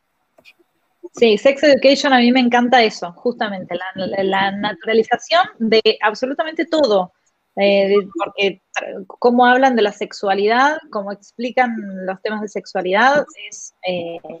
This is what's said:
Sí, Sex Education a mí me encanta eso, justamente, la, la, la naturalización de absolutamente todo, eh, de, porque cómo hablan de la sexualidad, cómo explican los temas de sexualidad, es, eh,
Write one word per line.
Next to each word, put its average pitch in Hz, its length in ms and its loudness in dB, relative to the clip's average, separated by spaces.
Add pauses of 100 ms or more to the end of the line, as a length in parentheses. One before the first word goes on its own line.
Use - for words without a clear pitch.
(1160)
Sí, 226 220 4
Sex 277 260 2
Education 277 500 4
a 254 60 6
mí 240 120 4
me 254 80 2
encanta 240 440 4
eso, 196 300 -4
justamente, 208 640 -6
la, 185 300 -10
la, 196 180 -4
la 190 280 0
naturalización 220 960 -2 (100)
de 220 240 2 (200)
absolutamente 285 640 -4
todo, 220 480 0 (420)
eh, 196 320 2
de, 196 200 2 (160)
porque 196 380 -4 (460)
cómo 240 380 2
hablan 254 300 4
de 226 60 2
la 202 120 2
sexualidad, 214 840 0 (140)
cómo 202 200 -8
explican 240 600 -4 (320)
los 190 160 -8
temas 214 200 -6
de 214 80 -8
sexualidad, 202 760 0 (240)
es, - 240 -20 (140)
eh, 170 320 -8 (220)